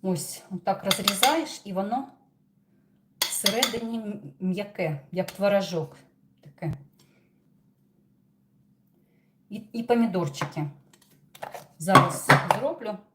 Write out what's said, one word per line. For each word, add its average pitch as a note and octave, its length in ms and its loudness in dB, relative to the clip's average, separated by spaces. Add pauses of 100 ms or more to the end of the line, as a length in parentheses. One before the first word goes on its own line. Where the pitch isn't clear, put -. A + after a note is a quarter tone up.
Ось, F3 480 -4
отак G3 340 -4
розрізаєш, G3+ 800 2
і G3+ 80 -10
воно G3+ 360 -2 (1080)
всередині A#3 800 -2
м-, G#3 220 -8 (200)
м'яке, F#3 600 -2 (120)
як F3+ 180 -2
творожок. F#3 680 0 (440)
Таке. - 340 -8 (2750)
І, G3+ 60 -8 (160)
і A#3 100 -6
помідорчики. F3+ 880 0 (1080)
Зараз - 500 4 (300)
зроблю. A3+ 400 -4 (160)